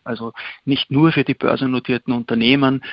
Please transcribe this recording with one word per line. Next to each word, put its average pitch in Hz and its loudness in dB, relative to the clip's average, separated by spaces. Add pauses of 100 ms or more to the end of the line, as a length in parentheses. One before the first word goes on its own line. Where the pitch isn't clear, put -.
Also 117 -10 (320)
nicht 143 -2
nur 156 4
für 143 0
die 139 -2
börsennotierten 123 -2
Unternehmen, 127 2